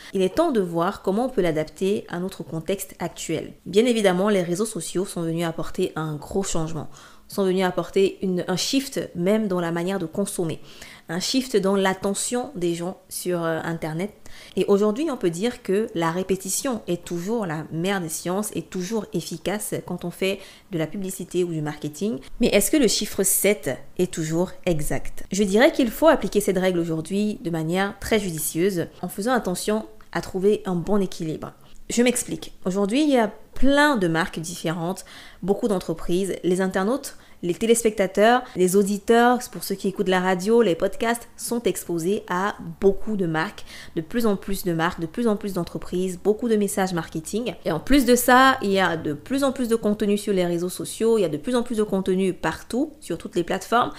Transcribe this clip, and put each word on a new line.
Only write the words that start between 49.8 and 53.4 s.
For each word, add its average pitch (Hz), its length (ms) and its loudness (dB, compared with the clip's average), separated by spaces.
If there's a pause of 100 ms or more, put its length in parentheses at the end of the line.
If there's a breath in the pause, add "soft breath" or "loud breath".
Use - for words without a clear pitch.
sur 208 140 -2
les 180 140 2
réseaux 175 220 0
sociaux, 220 480 0
il 214 60 4
y - 20 4
a 165 40 2
de 151 80 -2
plus 247 180 -4
en 240 80 2
plus 233 140 -6
de 214 80 2
contenu 190 500 0
partout, 233 640 -4
sur 165 200 -8
toutes - 180 -14
les 180 80 2